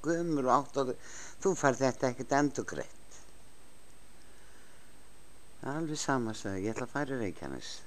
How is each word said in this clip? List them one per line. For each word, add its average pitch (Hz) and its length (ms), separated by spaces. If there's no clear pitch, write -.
gömul 165 380
og 127 100
átta 139 300
ára, 123 100
þú 127 160
færð 131 240
þetta 127 300
ekkert 120 260
endurgreitt. - 800
Það 127 140
er 151 80
alveg 151 180
sama, 120 400
sagði 98 220
ég, 101 80
ég 113 80
ætla 120 100
að - 80
fara 139 220
í 123 80
Reykjanes. 67 480